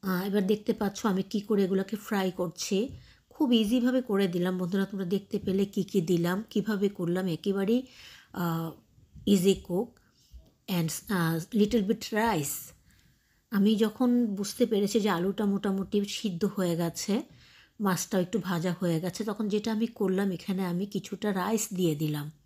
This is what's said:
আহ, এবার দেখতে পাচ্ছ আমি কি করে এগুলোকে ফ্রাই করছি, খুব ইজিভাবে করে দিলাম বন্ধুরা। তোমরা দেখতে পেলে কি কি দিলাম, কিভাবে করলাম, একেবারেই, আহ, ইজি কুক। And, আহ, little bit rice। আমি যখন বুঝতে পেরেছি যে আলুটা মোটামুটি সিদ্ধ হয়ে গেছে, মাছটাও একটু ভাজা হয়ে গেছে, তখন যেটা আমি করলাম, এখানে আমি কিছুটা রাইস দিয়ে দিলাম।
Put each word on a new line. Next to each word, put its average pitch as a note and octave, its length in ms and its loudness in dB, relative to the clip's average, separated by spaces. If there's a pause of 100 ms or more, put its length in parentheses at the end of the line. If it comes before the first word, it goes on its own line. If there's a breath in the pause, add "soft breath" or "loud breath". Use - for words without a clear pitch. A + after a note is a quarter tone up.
আহ, F#3+ 240 -2
এবার G3+ 200 2
দেখতে G#3 260 0
পাচ্ছ G3+ 340 -2
আমি F#3+ 160 2
কি G3+ 180 -2
করে G3+ 240 2
এগুলোকে F#3+ 320 0
ফ্রাই F#3+ 340 -2
করছি, F#3+ 580 -2 (400 loud breath)
খুব B3+ 240 0
ইজিভাবে A#3+ 500 4
করে G3+ 260 2
দিলাম F3+ 300 0
বন্ধুরা। F#3+ 260 0
তোমরা G3 220 -6
দেখতে G3 320 -2
পেলে G3 260 0
কি G3 180 -4
কি - 180 0
দিলাম, F3 500 0
কিভাবে G3+ 380 0
করলাম, F#3 380 -2
একেবারেই, G3 560 0 (500 loud breath)
আহ, E3 380 -2 (560)
ইজি G3 280 6
কুক। F#3 440 -4 (680 soft breath)
And, E3+ 220 0 (180)
আহ, E3 480 0
little G#3 280 4
bit A3 160 0 (120)
rice। G#3 600 -2 (760 soft breath)
আমি G#3 260 4
যখন A#3+ 500 2
বুঝতে G3+ 400 0
পেরেছি G3+ 340 2
যে G3+ 100 2
আলুটা F#3+ 340 0
মোটামুটি G3 600 0
সিদ্ধ G3+ 400 -4
হয়ে F3+ 320 0
গেছে, F3 460 -2 (580 loud breath)
মাছটাও F#3+ 400 0
একটু F3+ 180 -2
ভাজা F3 420 -2
হয়ে E3+ 200 0
গেছে, F3+ 240 -6
তখন G#3 240 -4
যেটা G#3+ 240 0
আমি A3 140 0
করলাম, G3 440 0
এখানে F#3 360 -4
আমি F3+ 200 -2
কিছুটা G3+ 480 -4
রাইস G3+ 380 -2
দিয়ে F3 220 2
দিলাম। D3+ 360 -4 (160)